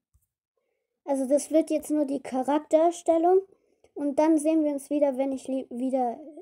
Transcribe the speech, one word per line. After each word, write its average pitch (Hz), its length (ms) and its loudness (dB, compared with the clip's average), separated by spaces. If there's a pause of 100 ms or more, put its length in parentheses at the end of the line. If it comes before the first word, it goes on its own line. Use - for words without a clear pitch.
(1040)
Also 269 240 -2
das 277 240 0
wird 311 180 2
jetzt 302 220 -4
nur 302 140 0
die 277 160 -6
Charaktererstellung. 330 1200 2 (540)
Und 285 200 -4
dann 311 220 4
sehen 311 260 2
wir 294 80 0
uns 277 180 -8
wieder, 285 280 0
wenn 269 160 -2
ich 262 160 -10
li-, 262 200 -4
wieder, 247 480 -2 (240)